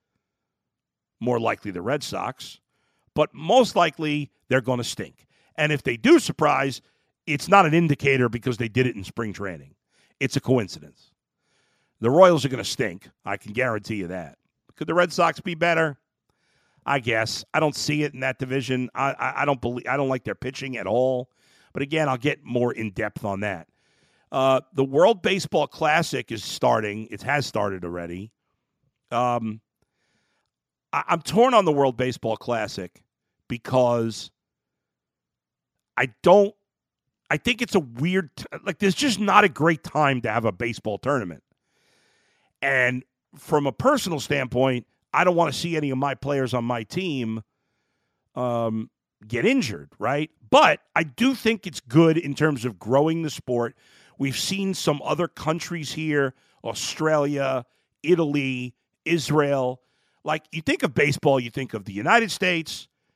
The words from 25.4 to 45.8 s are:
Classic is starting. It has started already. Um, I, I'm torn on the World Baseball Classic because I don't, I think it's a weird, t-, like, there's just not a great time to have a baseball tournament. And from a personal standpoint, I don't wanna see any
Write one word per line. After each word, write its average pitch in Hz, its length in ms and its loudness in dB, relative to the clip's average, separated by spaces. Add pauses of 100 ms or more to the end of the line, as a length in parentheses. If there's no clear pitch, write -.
Classic 151 640 -2
is 107 120 -8
starting. 110 640 -2
It 104 120 -12
has 139 240 -2
started 98 400 -4
already. 87 460 -10 (800)
Um, 117 500 -2 (1300)
I, 147 160 -4
I'm 175 140 0
torn 240 320 4
on 202 120 6
the 160 60 4
World 139 240 2
Baseball 120 400 -2
Classic 107 680 -6 (440)
because 120 840 0 (1600)
I 127 140 0 (120)
don't, 202 320 6 (760)
I 147 80 0
think 240 240 -2
it's 233 140 -4
a 185 40 6
weird, 151 560 -2
t-, - 100 -16 (200)
like, 190 140 -6
there's 190 160 2
just 240 240 0
not 202 240 4
a 190 60 4
great 156 340 2
time 139 380 0
to 113 100 -2
have 113 140 -2
a 107 60 2
baseball 107 460 -6
tournament. 113 460 -4 (1200)
And 127 420 2 (340)
from 143 300 0
a 131 40 0
personal 202 480 0
standpoint, 127 640 0 (260)
I 156 120 2
don't 175 120 4
wanna 160 180 2
see 165 240 -4
any 143 140 -2